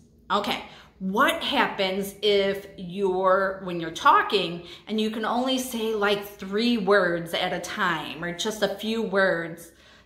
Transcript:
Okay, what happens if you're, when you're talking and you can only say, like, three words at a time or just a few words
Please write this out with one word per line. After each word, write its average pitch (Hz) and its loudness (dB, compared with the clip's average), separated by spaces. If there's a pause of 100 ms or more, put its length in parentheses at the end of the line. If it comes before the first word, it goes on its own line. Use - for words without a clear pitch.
(320)
Okay, 202 -2 (360)
what 240 2
happens 196 -2
if 196 2 (100)
you're, 190 2
when 175 -4
you're 165 -6
talking 202 2 (220)
and 214 0
you 220 0
can 220 -6
only 254 0
say, 226 -4
like, 202 0
three 226 0
words 180 2
at 175 0
a 175 -4
time 160 -4
or 175 -4
just 208 -4
a 196 0
few 220 -4
words 175 0 (340)